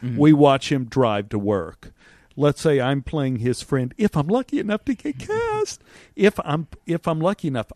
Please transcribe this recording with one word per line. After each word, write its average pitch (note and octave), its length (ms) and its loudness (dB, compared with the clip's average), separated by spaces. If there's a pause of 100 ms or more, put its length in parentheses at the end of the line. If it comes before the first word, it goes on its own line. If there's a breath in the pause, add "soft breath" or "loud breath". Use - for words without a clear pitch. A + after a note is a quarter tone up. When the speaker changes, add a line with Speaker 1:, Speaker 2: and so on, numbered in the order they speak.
Speaker 1:
Mm-hmm. A#2+ 160 -4
Speaker 2:
We D3+ 140 8
watch C#3+ 400 4
him C3 140 -2
drive G#2+ 440 0
to G#2+ 80 -2
work. G2 540 -4 (420 soft breath)
Let's C#3+ 280 0
say C#3+ 180 2
I'm C3+ 220 0
playing C3+ 340 -4
his A#2 240 -2
friend. C3 380 -2
If G#3 180 0
I'm D3 100 0
lucky B3+ 320 -2
enough G#3 280 -4
to C4+ 80 -2
get - 240 -8
Speaker 1:
Mm-hmm. - 140 -8 (260)
Speaker 2:
cast, - 240 -6 (340 loud breath)
if G3+ 260 2
I'm, D#3 240 -4 (200)
if E3+ 200 -4
I'm D#3+ 140 -2
lucky F3 280 -2
enough, B2 280 -6